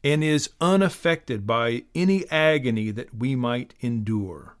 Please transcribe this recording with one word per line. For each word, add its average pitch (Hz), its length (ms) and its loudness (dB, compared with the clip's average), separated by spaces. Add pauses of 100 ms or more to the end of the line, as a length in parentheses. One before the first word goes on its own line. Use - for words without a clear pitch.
and 151 180 2
is 151 260 0 (120)
unaffected 165 840 0
by 117 380 0 (100)
any 185 380 2
agony 131 600 2
that 113 220 -10
we 123 220 -2
might 123 460 -4
endure. 107 800 -4